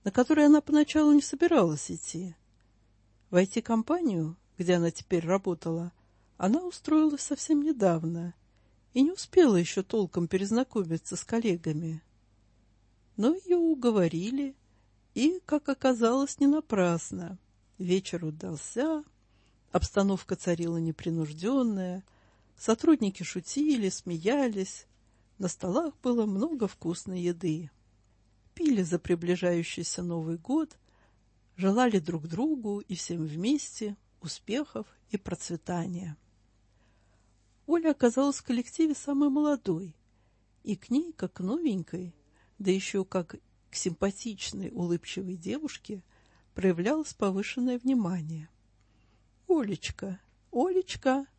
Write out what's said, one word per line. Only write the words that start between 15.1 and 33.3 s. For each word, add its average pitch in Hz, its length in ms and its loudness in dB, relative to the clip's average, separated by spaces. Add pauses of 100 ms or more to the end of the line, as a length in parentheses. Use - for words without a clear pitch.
и, 330 320 2
как 294 240 0
оказалось, 262 720 2
не 277 80 6
напрасно. 180 880 0 (400)
Вечер 180 480 -2
удался, 185 800 -4 (680)
обстановка 196 640 0
царила 170 420 -2
непринуждённая, 180 1300 -2 (540)
сотрудники 226 640 2
шутили, 247 640 0
смеялись, 190 1000 -2 (500)
на 190 100 -4
столах 247 540 -2
было 240 240 2
много 220 420 -2
вкусной 180 540 -6
еды. 170 480 -2 (840)
Пили 277 280 2
за 170 180 0
приближающийся 175 1040 -2
Новый 170 380 -4
год, 302 380 -2 (800)
желали 202 440 4
друг 165 280 -6
другу 214 520 -2
и 190 160 -10
всем 165 280 -6
вместе 208 720 -4 (240)